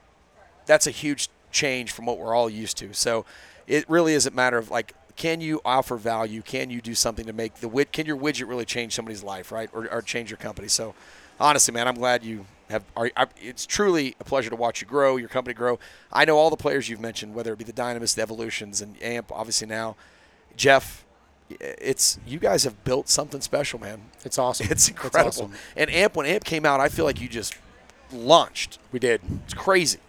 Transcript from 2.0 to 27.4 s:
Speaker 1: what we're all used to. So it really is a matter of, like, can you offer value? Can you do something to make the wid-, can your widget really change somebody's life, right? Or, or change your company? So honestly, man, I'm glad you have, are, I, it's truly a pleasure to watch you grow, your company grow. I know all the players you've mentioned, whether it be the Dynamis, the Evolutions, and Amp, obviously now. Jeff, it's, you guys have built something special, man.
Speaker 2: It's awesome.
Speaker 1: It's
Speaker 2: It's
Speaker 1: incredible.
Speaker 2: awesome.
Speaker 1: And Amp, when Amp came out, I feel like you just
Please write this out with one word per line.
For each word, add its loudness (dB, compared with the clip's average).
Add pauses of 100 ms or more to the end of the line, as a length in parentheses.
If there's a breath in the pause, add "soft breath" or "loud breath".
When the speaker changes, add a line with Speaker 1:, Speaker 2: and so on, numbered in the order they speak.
Speaker 1:
what -2
we're 0
all 4
used -6
to. -12
So 0 (440 loud breath)
it 2
really 6
is 4
a 0
matter 2
of, -4
like, -4 (220)
can -2
you -2
offer 2
value? -4
Can -6
you -8
do -10
something -2
to -10
make -6
the -8
wid-, 0
can -4
your -4
widget -2
really -6
change -6
somebody's -8
life, -12
right? -6
Or, -8
or -4
change -6
your -12
company? -12
So -2 (460 loud breath)
honestly, 4
man, 0
I'm 2
glad 2
you -10 (240)
have, -4 (140)
are, 0
I, 2 (140)
it's -12
truly 0
a -16
pleasure -2
to -8
watch -2
you -14
grow, 4
your -6
company -4
grow. 0 (320 loud breath)
I 4
know 6
all 6
the 0
players 0
you've -10
mentioned, -10
whether -6
it -8
be -14
the -14
Dynamis, -4
the -2
Evolutions, -6
and -14
Amp, -6
obviously -4
now. -6 (600 soft breath)
Jeff, 4 (440)
it's, -2
you -8
guys 2
have -8
built 0
something -2
special, -4
man. -14 (240)
Speaker 2:
It's -6
awesome. 0
Speaker 1:
It's 4
Speaker 2:
It's -6
Speaker 1:
incredible. 2
Speaker 2:
awesome. -4 (240 loud breath)
Speaker 1:
And 2
Amp, 2
when -2
Amp 0
came -2
out, 6
I 4
feel 0
like 0
you -8
just -6 (560)